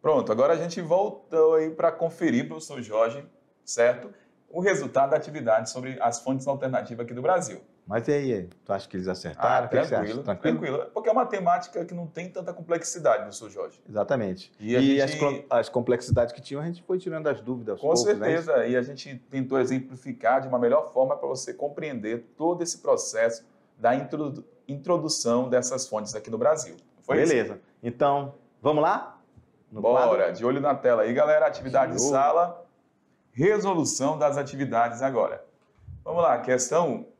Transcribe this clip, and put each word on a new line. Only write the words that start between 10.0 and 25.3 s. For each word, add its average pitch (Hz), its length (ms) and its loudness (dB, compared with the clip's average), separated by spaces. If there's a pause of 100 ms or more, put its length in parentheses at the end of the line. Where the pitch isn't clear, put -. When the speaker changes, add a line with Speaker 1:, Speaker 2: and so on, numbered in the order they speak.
Speaker 1:
tranquilo, 117 180 -6
Speaker 2:
Tranquilo? 113 360 -2
Speaker 1:
tranquilo. 147 360 -4
Porque 226 140 -2
é 214 40 2
uma 247 140 2
temática 175 580 -2
que 180 80 -12
não 175 140 -10
tem 175 240 -12
tanta 180 220 -10
complexidade, 170 680 0
professor 104 280 -14
Jorge. 95 380 -12
Speaker 2:
Exatamente. 104 720 -2
Speaker 1:
E 110 160 0
a 127 40 4
Speaker 2:
E 139 220 4
as 135 80 0
Speaker 1:
gente 151 80 -6
Speaker 2:
clo-, 143 320 -2
as 120 180 2
complexidades 120 640 0
que - 80 -18
tinham, 139 220 -10
a 160 40 -6
gente 170 180 -8
foi 185 140 -2
tirando 160 280 -6
as 131 140 0
dúvidas 113 340 -6
aos - 60 -10
Speaker 1:
Com 131 80 -2
Speaker 2:
poucos, 120 160 4 (160)
né? 110 60 -2
Speaker 1:
certeza. 160 400 2
E 123 100 0
a 123 60 2
gente 135 360 -12 (100)
tentou 131 300 -2
exemplificar 131 840 0
de 131 80 -10
uma 127 100 0
melhor 127 340 2
forma 131 240 2
pra 139 120 -6
você 131 240 -6
compreender 127 840 -6
todo 170 260 -2
esse 165 160 -6
processo 117 680 0 (320)
da 117 180 2
introdu-, 147 500 -6 (240)
introdução 139 800 0